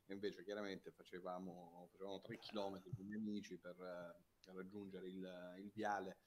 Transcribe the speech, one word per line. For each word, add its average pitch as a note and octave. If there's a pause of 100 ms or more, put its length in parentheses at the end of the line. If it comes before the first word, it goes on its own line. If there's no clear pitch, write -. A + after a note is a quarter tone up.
E G2
invece G2
chiaramente G2
facevamo, F2+
facevamo F#2+
tre A2+
chilometri G2
con G2
gli G#2
amici G#2
per, F2
eh, F2
raggiungere F#2+
il, F2+
il G2+
viale. G2+